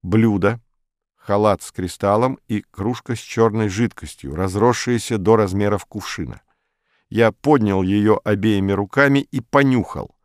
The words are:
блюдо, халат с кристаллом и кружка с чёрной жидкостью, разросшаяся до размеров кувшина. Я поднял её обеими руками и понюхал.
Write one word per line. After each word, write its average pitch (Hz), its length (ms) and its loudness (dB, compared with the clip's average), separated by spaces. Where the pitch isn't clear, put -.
блюдо, 104 580 0
халат 104 480 0
с - 80 -18
кристаллом 101 760 -2
и 107 140 -4
кружка 113 540 -6
с - 40 -12
чёрной 110 500 0
жидкостью, 92 640 -6
разросшаяся 107 840 0
до 110 200 4
размеров 101 480 0
кувшина. - 560 -12
Я 110 220 2
поднял 104 520 2
её 101 400 2
обеими 101 500 0
руками 139 460 2
и - 200 -6
понюхал. 127 840 0